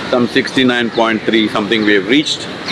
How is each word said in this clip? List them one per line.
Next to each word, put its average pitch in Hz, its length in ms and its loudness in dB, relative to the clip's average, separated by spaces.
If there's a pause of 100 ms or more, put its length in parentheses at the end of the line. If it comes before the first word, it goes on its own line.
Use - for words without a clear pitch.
(100)
some 123 180 2
sixty-nine 123 640 0
point 113 320 0
three 110 340 2
something 107 340 0
we 104 40 6
have 95 220 0
reached, - 300 -2 (260)